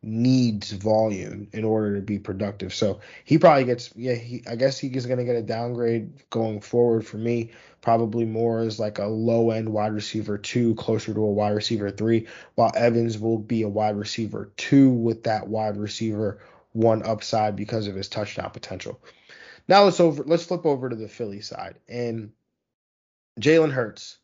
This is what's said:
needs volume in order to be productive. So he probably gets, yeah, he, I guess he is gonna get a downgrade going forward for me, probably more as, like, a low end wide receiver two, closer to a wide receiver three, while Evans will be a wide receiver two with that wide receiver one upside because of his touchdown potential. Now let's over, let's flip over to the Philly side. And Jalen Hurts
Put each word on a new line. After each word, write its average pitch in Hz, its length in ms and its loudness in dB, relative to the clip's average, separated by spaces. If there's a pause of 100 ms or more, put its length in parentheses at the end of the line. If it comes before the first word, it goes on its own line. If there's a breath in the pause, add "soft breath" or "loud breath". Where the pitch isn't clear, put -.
needs 113 680 0
volume 104 800 -2
in 110 120 -6
order 107 320 0
to 98 60 -6
be 101 160 -4
productive. 98 560 -8
So 98 260 -2 (240 loud breath)
he 156 140 4
probably 143 260 8
gets, 123 300 -4
yeah, 123 200 -4
he, 117 340 -10
I 120 80 -6
guess 135 220 0
he 143 100 -6
is 127 180 -4
gonna 123 180 -2
get 120 120 -2
a 113 60 -4
downgrade 117 880 -4
going 110 300 -2
forward 117 460 2
for 107 120 -12
me, 117 340 -4 (300 loud breath)
probably 117 420 2
more 113 360 0
as, 113 200 -4
like, 107 180 -4
a 101 80 -4
low 113 440 2
end 110 180 -2
wide 107 240 -2
receiver 104 460 -6
two, 117 380 0
closer 110 360 -2
to 104 80 -2
a 107 100 2
wide 104 200 2
receiver 104 400 -2
three, 113 360 2 (280 loud breath)
while 113 200 4
Evans 117 440 2
will 113 200 0
be 110 240 -2
a 110 60 0
wide 104 300 0
receiver 104 580 -6
two 139 320 6
with 117 360 2
that 107 220 -2
wide 107 300 -2
receiver 107 640 -4 (320 loud breath)
one 113 300 4
upside 107 520 -2
because 104 320 -4
of 101 80 -8
his 95 140 -8
touchdown - 420 -8
potential. - 480 -12 (720 loud breath)
Now 196 160 8
let's 180 160 4
over, 151 240 4
let's 165 200 0
flip 170 220 -4
over 131 220 0
to 120 80 -6
the 110 120 -10
Philly 101 320 -10
side. - 360 -12 (120)
And 113 440 -8 (1080)
Jalen 156 300 4
Hurts 120 540 -6